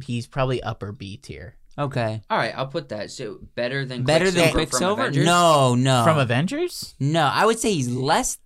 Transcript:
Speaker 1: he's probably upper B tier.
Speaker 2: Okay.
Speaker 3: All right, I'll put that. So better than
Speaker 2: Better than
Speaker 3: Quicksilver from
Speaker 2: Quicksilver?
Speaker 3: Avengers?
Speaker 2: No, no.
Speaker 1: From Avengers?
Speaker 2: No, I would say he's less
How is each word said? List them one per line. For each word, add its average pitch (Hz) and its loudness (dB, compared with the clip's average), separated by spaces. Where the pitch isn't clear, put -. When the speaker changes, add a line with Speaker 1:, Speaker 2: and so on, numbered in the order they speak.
Speaker 1:
he's 120 -6
probably 131 -2
upper 101 -8
B 98 -14
tier. - -18
Speaker 2:
Okay. 120 -4
Speaker 3:
All 214 -2
right, 117 -2
I'll 131 -6
put 147 -10
that. 104 -10
So 104 -12
better 127 -4
than 123 -8
Speaker 2:
Better 165 2
than 175 4
Speaker 3:
Quicksilver - -
from - 0
Speaker 2:
Quicksilver? 180 0
Speaker 3:
Avengers? 139 0
Speaker 2:
No, 160 6
no. 127 4
Speaker 1:
From 160 4
Avengers? 160 -2
Speaker 2:
No, 156 0
I 147 2
would 226 2
say 220 0
he's 131 0
less 139 0